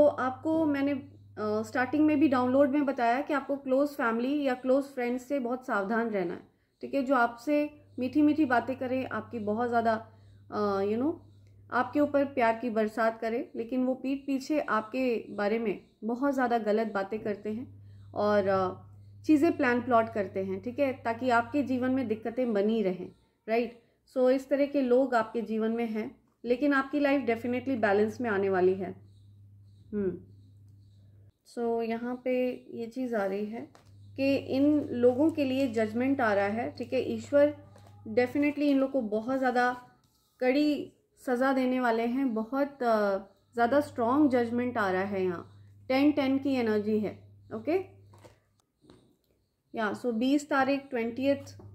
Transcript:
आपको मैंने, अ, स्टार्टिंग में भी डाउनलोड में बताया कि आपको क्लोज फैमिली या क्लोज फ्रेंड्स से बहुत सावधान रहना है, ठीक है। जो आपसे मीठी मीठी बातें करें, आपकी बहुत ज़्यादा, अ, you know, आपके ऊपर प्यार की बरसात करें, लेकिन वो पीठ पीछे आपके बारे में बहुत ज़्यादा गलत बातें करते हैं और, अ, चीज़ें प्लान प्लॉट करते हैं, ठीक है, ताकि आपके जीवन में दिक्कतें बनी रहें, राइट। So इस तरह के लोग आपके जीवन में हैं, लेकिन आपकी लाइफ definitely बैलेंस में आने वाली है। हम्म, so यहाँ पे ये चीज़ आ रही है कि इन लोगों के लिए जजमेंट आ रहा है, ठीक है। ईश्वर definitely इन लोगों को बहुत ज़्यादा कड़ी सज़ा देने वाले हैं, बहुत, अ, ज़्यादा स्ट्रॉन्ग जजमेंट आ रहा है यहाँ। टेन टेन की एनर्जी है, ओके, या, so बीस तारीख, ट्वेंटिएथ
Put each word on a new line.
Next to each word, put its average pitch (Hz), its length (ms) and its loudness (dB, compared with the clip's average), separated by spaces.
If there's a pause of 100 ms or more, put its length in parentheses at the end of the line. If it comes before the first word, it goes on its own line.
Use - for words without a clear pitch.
(200)
आपको 311 460 -2
मैंने, 277 260 0
अ, 214 720 -6
स्टार्टिंग 254 440 0
में 302 140 4
भी 311 80 6
डाउनलोड 254 420 4
में 294 160 0
बताया 247 340 0
कि 294 140 -4
आपको 277 220 -2
क्लोज 269 320 0
फैमिली 262 540 -2
या 262 120 0
क्लोज 254 300 0
फ्रेंड्स 254 440 -6
से 285 120 -2
बहुत 247 260 -6
सावधान 220 440 -2
रहना 180 240 -2
है, - 140 -16 (340)
ठीक 247 120 -6
है। 277 80 0
जो 262 120 0
आपसे 294 540 0 (300)
मीठी 254 240 0
मीठी 302 220 4
बातें 247 320 0
करें, 262 320 -4
आपकी 220 320 -8
बहुत 214 280 -2
ज़्यादा, 226 260 2 (560)
अ, 208 80 -6 (240)
you 214 180 -2
know, 302 120 0 (580)
आपके 247 300 0
ऊपर 285 240 2
प्यार 226 340 0
की 247 120 -4
बरसात 220 500 0
करें, 233 240 -4 (120)
लेकिन 254 280 -4
वो 254 100 0
पीठ 269 320 -6
पीछे 277 340 -2
आपके 226 760 -2
बारे 202 240 0
में 208 260 -4 (200)
बहुत 247 300 -2
ज़्यादा 240 240 0
गलत 214 340 0
बातें 202 280 -4
करते 208 300 -6
हैं - 640 -14
और, 208 340 2
अ, - 760 -4
चीज़ें 311 320 4
प्लान 247 260 2
प्लॉट 226 320 2
करते 196 300 -4
हैं, 190 180 -6
ठीक 247 160 -8
है, 277 140 2 (100)
ताकि 233 280 -2
आपके 262 320 2
जीवन 254 280 0
में 262 180 0
दिक्कतें 226 440 -2
बनी 214 300 2
रहें, 180 260 -4 (380)
राइट। 226 360 -2 (340)
So 254 140 4
इस 269 180 0
तरह 285 180 2
के 285 160 0
लोग 247 320 4
आपके 226 280 0
जीवन 220 280 -2
में 233 160 -2
हैं, 214 240 -4 (340)
लेकिन 247 280 2
आपकी 277 280 0
लाइफ 277 260 2
definitely 240 540 -2
बैलेंस 214 400 2
में 240 100 -2
आने 196 180 0
वाली 185 260 4
है। 190 160 -6 (1000)
हम्म, 196 260 -2 (1300)
so 233 340 -4
यहाँ 233 320 -4 (100)
पे 254 100 0 (400)
ये 233 120 -8
चीज़ 233 300 -6
आ 196 100 0
रही 202 200 -4
है 226 140 -10 (560)
कि 277 200 2
इन 277 320 2 (240)
लोगों 247 380 4
के 311 140 0
लिए 262 240 0
जजमेंट 226 520 0
आ 220 140 2
रहा 202 120 2
है, 226 300 -4
ठीक 240 160 -8
है। 262 80 0 (120)
ईश्वर 285 420 4 (540)
definitely 285 540 0
इन 285 160 4
लोगों 269 140 2
को 254 160 -2
बहुत 220 300 -2
ज़्यादा 247 340 2 (680)
कड़ी 285 520 0 (320)
सज़ा 262 280 2
देने 254 280 0
वाले 233 260 0
हैं, 254 280 0
बहुत, 269 480 -4
अ, 208 360 2 (380)
ज़्यादा 233 240 4
स्ट्रॉन्ग 269 500 2
जजमेंट 240 480 0
आ 202 120 0
रहा 185 140 0
है 196 200 -2
यहाँ। - 640 -8
टेन 277 240 4
टेन 269 260 0
की 269 160 0
एनर्जी 214 440 2
है, 208 200 -4 (360)
ओके, 294 260 -2 (1900)
या, 214 180 -2
so 240 220 -4
बीस 269 360 0
तारीख, 277 400 0
ट्वेंटिएथ 254 640 -2 (180)